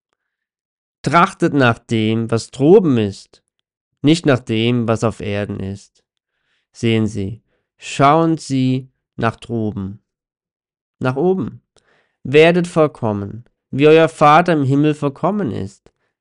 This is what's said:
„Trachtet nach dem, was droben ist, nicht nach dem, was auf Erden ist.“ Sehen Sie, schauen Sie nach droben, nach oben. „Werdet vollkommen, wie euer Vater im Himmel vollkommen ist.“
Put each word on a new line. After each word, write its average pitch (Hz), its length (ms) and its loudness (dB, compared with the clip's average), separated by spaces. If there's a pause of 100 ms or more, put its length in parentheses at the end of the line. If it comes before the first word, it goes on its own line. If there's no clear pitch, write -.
(1040)
„Trachtet 170 520 0
nach 123 240 2
dem, 113 520 -2
was - 220 -4
droben 156 460 4
ist, - 440 -6 (600)
nicht 160 240 2
nach 135 120 4
dem, 117 480 -2
was 110 160 -2
auf 110 180 -2
Erden 101 380 -6
ist.“ 98 460 -14 (680)
Sehen 113 380 -2
Sie, 107 340 -10 (360)
schauen 160 600 0
Sie 131 500 -4 (280)
nach 117 200 -4
droben, 104 640 -8 (1000)
nach 127 160 -4
oben. 160 460 -4 (600)
„Werdet 170 460 2
vollkommen, 110 760 -4 (260)
wie 139 180 2
euer 160 200 6
Vater 160 440 2
im 151 100 0
Himmel 143 320 0
vollkommen 156 560 -4
ist.“ 98 420 -12 (280)